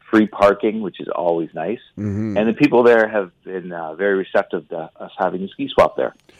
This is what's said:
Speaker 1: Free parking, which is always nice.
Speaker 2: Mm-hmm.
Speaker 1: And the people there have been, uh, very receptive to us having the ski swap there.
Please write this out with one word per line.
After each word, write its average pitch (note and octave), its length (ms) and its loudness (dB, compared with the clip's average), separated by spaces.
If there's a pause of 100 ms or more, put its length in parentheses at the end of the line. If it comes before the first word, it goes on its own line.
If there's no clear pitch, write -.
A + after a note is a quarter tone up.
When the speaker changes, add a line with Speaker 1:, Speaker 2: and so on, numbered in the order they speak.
Speaker 1:
Free A2 160 6
parking, G2+ 560 2
which F#2 180 -8
is - 140 -12
always E2 400 -2
nice. F2 260 -6 (180)
Speaker 2:
Mm-hmm. G#2 400 -6
Speaker 1:
And A2 120 2
the A2+ 40 0
people B2 280 4
there A#2 260 6
have G#2 240 -4 (120)
been, F#2 280 -10
uh, E2 220 -10
very G2 240 0
receptive F#2+ 520 -4
to D#2+ 200 -10 (100)
us F#2+ 200 -18
having F#2 220 -2
the F#2+ 80 -6
ski C#3 220 -8
swap - 240 2
there. B1+ 200 -4 (240)